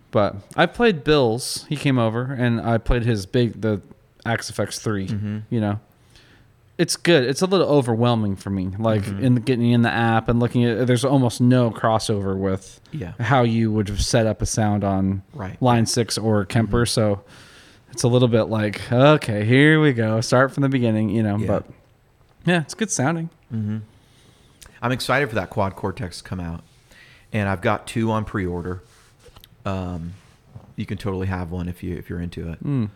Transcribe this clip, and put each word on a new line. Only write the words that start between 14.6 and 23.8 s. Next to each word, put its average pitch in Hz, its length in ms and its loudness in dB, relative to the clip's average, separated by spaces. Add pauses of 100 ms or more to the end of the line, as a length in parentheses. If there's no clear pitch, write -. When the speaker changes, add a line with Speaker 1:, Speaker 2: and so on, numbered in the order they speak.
Speaker 1:
on 95 400 0 (100)
Speaker 2:
Right. 92 280 -12
Speaker 1:
Line 120 260 4
six - 300 -2
or 104 280 2
Kemper, 117 380 0
Speaker 2:
Mm-hmm. 117 60 -2
Speaker 1:
so 104 320 0 (720)
it's - 120 -8
a 127 40 2
little 123 200 4
bit 113 160 4
like, 104 480 -2
"Okay, 123 540 4
here 147 360 6
we 151 100 4
go. 113 300 0
Start 127 320 2
from 143 80 -2
the 139 80 2
beginning," 113 400 2
you 110 140 0
know? 104 140 0
Speaker 2:
Yeah. 107 100 -2
Speaker 1:
But, 101 180 -2 (800)
yeah, 175 160 2
it's - 140 -10
good 220 160 -4
sounding. 165 380 -2 (240)
Speaker 2:
Mm-hmm. 107 240 -4 (1040)